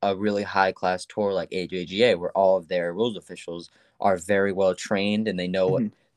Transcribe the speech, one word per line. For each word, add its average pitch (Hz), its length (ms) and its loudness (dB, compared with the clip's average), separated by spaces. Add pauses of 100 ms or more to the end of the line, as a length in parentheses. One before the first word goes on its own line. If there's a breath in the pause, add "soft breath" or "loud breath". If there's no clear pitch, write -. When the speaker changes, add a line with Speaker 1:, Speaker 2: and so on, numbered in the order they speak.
Speaker 1:
a 98 140 2
really 104 260 -2
high-class 95 640 0
tour 101 260 -2
like 87 200 -4
A 92 140 -4
J 90 200 -6
G 95 180 0
A, 120 120 6
where 87 160 -6
all 95 260 4
of 80 100 -10
their 87 240 -2
rules 107 240 -2
officials 85 540 -14 (300 soft breath)
are 98 180 2
very 98 340 2
well 92 220 2
trained 104 540 -2
and 92 100 -4
they 90 100 -4
know 92 220 0
what 95 120 2
Speaker 2:
Mm-hmm. 107 120 -4 (220)